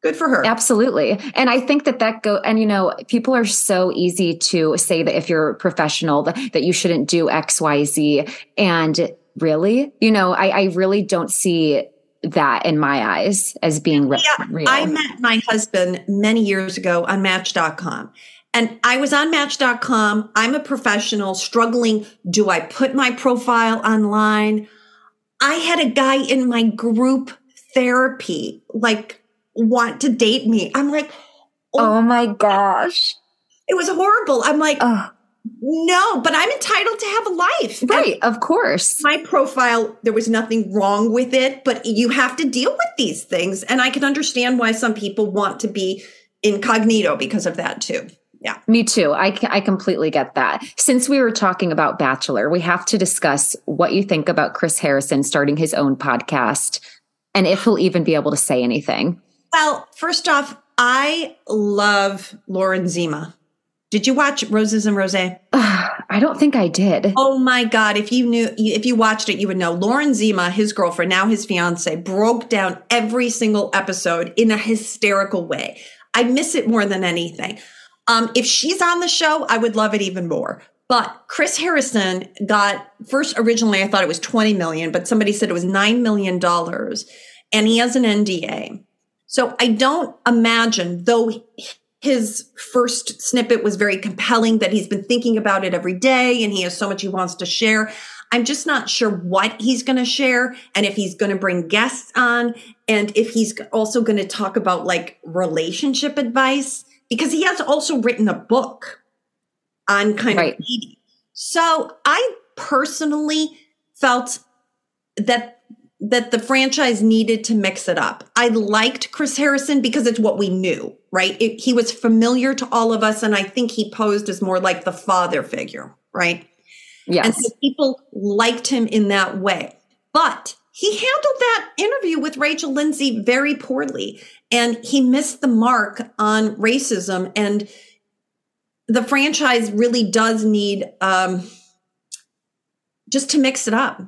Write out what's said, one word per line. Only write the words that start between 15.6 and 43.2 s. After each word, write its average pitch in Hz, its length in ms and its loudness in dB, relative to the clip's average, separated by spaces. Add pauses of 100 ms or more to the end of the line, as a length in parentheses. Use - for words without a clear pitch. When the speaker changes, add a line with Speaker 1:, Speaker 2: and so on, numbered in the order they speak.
Speaker 1:
many 214 380 2
years 190 320 -2
ago 175 300 0
on 196 160 0
Match 185 320 0
dot 160 240 0
com. - 340 -10 (400)
And 226 320 0
I 247 140 2
was 277 160 0
on 302 160 2
Match 285 280 -2
dot 240 220 2
com. 214 560 0
I'm 233 180 2
a 294 60 0
professional 208 760 -2
struggling. 226 720 0 (220)
Do 190 220 2
I 170 100 2
put 262 340 -2
my 262 180 2
profile 233 720 0
online? 214 840 2 (720)
I 277 140 2
had 339 260 0
a 269 100 2
guy 269 260 2
in 269 320 0
my 233 160 2
group 233 680 0 (440)
therapy, 254 960 0
like, 220 540 -2 (360)
want 233 440 2
to 277 80 2
date 220 360 2
me. 214 280 2
I'm 285 160 2
like, 302 200 -2 (640)
"Oh." 220 240 4
Speaker 2:
Oh 226 60 4
my 240 240 4
gosh. 202 880 0 (520)
Speaker 1:
It 381 80 0
was 381 140 0
horrible. 381 560 2
I'm 302 140 2
like, 302 240 2
Speaker 2:
Ugh. 226 280 0 (520)
Speaker 1:
"No, 330 580 2
but 320 160 0
I'm 349 140 2
entitled 440 480 -2
to 440 80 -6
have 440 200 -2
a 415 40 -4
life." 359 500 -2
And 254 100 -2
Speaker 2:
Right, 277 300 2
of 226 200 0
course. - 640 0
Speaker 1:
my 302 220 2
profile, 247 800 0
there 220 100 0
was 220 160 0
nothing 220 460 0
wrong 208 360 2
with 247 220 0
it, 262 320 0
but 254 220 -2
you 226 240 0
have 254 260 0
to 320 80 -4
deal 254 260 0
with 679 280 -2
these 220 260 -2